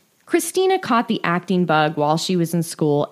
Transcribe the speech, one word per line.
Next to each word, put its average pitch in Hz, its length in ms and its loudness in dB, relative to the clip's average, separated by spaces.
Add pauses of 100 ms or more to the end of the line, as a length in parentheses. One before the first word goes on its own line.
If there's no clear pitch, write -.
(240)
Christina 370 540 0
caught 240 300 0
the 220 140 -4
acting 180 440 0
bug 156 300 2
while 151 200 2
she 185 200 -4
was 165 160 0
in 170 100 0
school 147 500 0